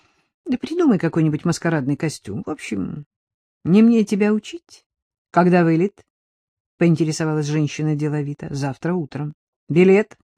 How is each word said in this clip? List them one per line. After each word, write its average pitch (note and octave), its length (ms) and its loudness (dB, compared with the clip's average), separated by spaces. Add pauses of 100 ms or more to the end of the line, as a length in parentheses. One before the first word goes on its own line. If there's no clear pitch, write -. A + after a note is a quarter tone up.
(440)
придумай C#4+ 560 0
какой-нибудь D#3+ 440 -2
маскарадный D#3 520 -2
костюм. - 500 -8
В - 40 -10
общем, F3+ 560 -10 (580)
не G3 180 4
мне A3+ 220 4
тебя G#3 280 0
учить. - 540 -10 (460)
Когда F3 320 4
вылет?» E3 380 0 (760)
поинтересовалась D#3 680 0
женщина D3+ 500 -2
деловито. D3 580 -6
«Завтра C#3 400 -6
утром». D3+ 380 -8 (360)
«Билет?» F#3+ 480 4 (220)